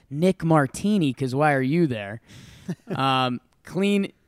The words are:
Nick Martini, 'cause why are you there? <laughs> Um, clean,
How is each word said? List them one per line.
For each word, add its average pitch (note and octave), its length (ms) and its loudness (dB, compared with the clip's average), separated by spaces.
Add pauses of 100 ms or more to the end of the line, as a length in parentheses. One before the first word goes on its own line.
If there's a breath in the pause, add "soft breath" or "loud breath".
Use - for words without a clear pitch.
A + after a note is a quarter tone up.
(100)
Nick E3 340 0
Martini, D#3+ 680 2
'cause B2+ 220 -6
why D3 180 2
are C3+ 100 0
you D#3+ 240 2
there? G#2+ 400 -6
<laughs> - 40 -20 (680 loud breath)
Um, C3 440 0 (220)
clean, G3 480 0 (180)